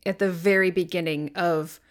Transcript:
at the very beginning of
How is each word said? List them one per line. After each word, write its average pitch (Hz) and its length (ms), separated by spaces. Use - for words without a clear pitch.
at 196 140
the 196 120
very 185 400
beginning 160 640
of 165 440